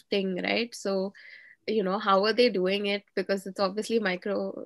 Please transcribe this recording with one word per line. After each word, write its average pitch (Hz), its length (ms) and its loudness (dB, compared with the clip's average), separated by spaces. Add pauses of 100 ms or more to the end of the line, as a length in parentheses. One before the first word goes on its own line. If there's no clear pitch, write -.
(100)
thing, 190 320 0
right? 208 320 -2
So, 196 380 -2 (560)
you 220 160 0
know, 185 160 0
how 196 240 4
are 220 80 4
they 247 160 6
doing 196 380 0
it? 202 180 -2 (100)
Because 196 320 -2
it's 190 140 -6
obviously 214 400 0
micro, 196 500 -2 (160)